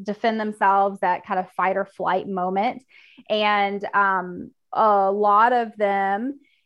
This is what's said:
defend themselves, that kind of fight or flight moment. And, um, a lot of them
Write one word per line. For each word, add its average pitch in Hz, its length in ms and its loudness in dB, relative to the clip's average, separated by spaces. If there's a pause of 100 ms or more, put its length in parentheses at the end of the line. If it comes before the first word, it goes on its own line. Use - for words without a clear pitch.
defend 220 360 -2
themselves, 196 600 0
that 180 260 -2
kind 190 140 -4
of 185 140 -6
fight 190 220 0
or 196 100 -2
flight 180 420 -4
moment. 196 560 -4 (460)
And, 208 540 0 (120)
um, 190 560 -2 (200)
a 202 400 2
lot 208 420 4
of 233 240 -2
them 202 640 -2 (260)